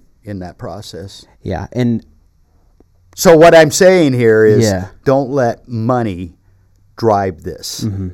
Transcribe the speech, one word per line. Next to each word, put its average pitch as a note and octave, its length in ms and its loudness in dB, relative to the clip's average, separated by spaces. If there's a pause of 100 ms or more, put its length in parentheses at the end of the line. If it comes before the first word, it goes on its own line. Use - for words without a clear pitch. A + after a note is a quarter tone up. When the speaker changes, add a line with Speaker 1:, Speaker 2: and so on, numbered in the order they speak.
(240)
Speaker 1:
in G#2 160 -14
that F2 180 -16
process? G2 680 -16 (160)
Speaker 2:
Yeah, F#2 320 -10
and A#2+ 320 -4 (1120)
Speaker 1:
So E3+ 220 4
what E3 160 8
I'm D#3+ 180 6
saying F3+ 420 2
here A2 320 2
is G#2+ 180 4
Speaker 2:
Yeah. F#2+ 260 -2 (140)
Speaker 1:
don't C3+ 260 -2
let B2+ 380 -4
money A2 720 -6 (580)
drive G2 480 -2
this - 400 -14
Speaker 2:
Mm-hmm. F#2+ 300 -8